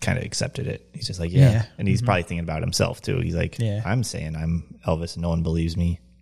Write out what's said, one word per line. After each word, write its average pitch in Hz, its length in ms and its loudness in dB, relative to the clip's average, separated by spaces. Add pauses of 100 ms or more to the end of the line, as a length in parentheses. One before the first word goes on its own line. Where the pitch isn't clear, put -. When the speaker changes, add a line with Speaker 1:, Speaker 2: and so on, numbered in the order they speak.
Speaker 1:
kinda 92 240 0
accepted - 420 -4
it. - 260 -10
He's - 140 -10
just 90 140 -8
like, 85 100 -2
"Yeah." 131 200 8
Speaker 2:
Yeah. - 140 2 (120)
Speaker 1:
And 104 100 0
he's 117 120 4
Speaker 2:
Mm-hmm. 120 60 -2
Speaker 1:
probably 90 180 4
thinking 85 160 -4
about 80 220 -2
himself, - 400 -2
too. 95 200 -2
He's 82 120 -2
like, 85 260 -2
Speaker 2:
Yeah. 107 260 -2
Speaker 1:
"I'm 113 180 0
saying 78 320 -6
I'm 82 500 -2
Elvis 82 280 -2
and 82 80 -8
no 85 80 0
one 82 120 2
believes 82 360 0
me." 85 220 0 (220)